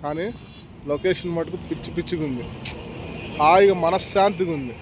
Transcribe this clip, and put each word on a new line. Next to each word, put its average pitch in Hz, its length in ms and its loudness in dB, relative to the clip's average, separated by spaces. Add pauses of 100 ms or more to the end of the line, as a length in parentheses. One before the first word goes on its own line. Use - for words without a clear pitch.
కానీ 156 220 -4 (640)
లొకేషన్ 175 440 0
మటుకు 165 320 -4
పిచ్చి - 300 -8
పిచ్చిగా 165 320 -4
ఉంది. 120 160 -4 (920)
హాయిగా 185 360 8 (100)
మనశ్శాంతిగా 185 720 2
ఉంది. 123 240 -8